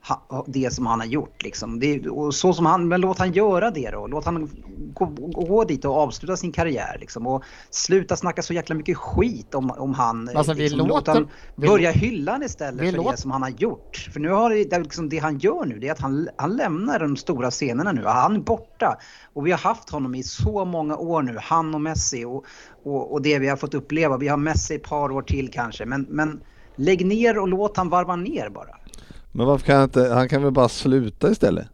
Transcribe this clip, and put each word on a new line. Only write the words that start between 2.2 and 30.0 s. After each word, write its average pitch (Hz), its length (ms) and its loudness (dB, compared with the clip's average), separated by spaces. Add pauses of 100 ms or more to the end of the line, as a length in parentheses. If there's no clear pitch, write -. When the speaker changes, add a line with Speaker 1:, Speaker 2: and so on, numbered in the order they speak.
Speaker 1:
så 185 180 4
som 165 120 2
han, 170 220 4
men 180 140 2
låt 190 180 0
han 185 120 2
göra 196 400 2
det 127 200 -6
då. 104 160 -10
Låt 147 180 -6
han 165 240 -4 (440)
gå, 185 120 0 (400)
gå 208 180 4
dit 147 220 -2
och 139 80 2
avsluta 151 440 0
sin 180 140 -4
karriär, 156 480 -2
liksom. - 280 -8
Och 135 160 0 (260)
sluta 180 460 2
snacka 175 260 -2
så 170 120 -4
jäkla 165 220 -2
mycket 156 220 -2
skit 180 580 -2
om, 131 160 0
om 131 220 -4
han, 117 420 0
Speaker 2:
Alltså, 151 180 2
vi 147 80 -4
Speaker 1:
liksom. 147 180 0
Låt - 80 4
Speaker 2:
låter, - 260 2
Speaker 1:
han 151 140 4 (280)
Speaker 2:
vi 143 120 2
Speaker 1:
börja 175 240 6
Speaker 2:
lå- - 60 2
Speaker 1:
hylla 190 340 0
han 277 120 -2
istället 151 380 -8
Speaker 2:
vi 185 100 0
Speaker 1:
för 180 60 -2
Speaker 2:
låter 196 140 0
Speaker 1:
det - 60 -4
som 135 140 -6
han 131 100 -2
har 131 80 -4
gjort. - 640 -6
För 147 60 -8
nu 151 100 -2
har 214 200 4
det, 214 140 2
det, 175 160 0
liksom, 165 300 -6
det 156 80 -2
han 151 220 -2
gör 240 260 2
nu, 110 140 -6
det 127 80 -6
är 147 40 -2
att 156 100 -6
han, 139 360 -2
han 165 180 0
lämnar 226 440 -2
de 143 180 0
stora 127 340 -2
scenerna 143 400 -2
nu. 120 140 -2
Han 127 300 4
är 202 40 2
borta. 196 580 -2 (360)
Och 147 140 -2
vi 185 40 4
har 170 80 2
haft 208 300 -2
honom 131 260 -4
i 131 80 -6
så 208 420 -2
många 156 320 -2
år 165 240 0
nu, 120 200 -4
han 160 340 0
och 147 60 -2
Messi 151 440 -4
och, 127 200 -10 (380)
och, 139 300 -4
och 147 80 0
det 147 180 4
vi 135 80 2
har 139 100 0
fått 143 160 -6
uppleva. 147 440 0
Vi 143 100 -2
har 147 100 2
Messi 151 380 -2
ett 143 80 -8
par 143 280 -2
år 135 100 -2
till 131 300 -4
kanske, 113 340 -6
men, 135 240 -4
men 151 320 -2 (340)
lägg 180 300 2
ner 220 320 4
och 190 100 0
låt 202 300 0
han 185 120 0
varva 180 260 0
ner 175 340 -6
bara. - 200 -14 (640)
Speaker 3:
Men 120 160 0
varför 139 180 4
kan 147 100 8
han 135 80 8
inte, 127 300 4